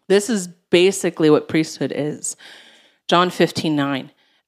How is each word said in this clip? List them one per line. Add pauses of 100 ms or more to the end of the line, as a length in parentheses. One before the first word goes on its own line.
This
is
basically
what
priesthood
is. (720)
John
fifteen,
nine, (360)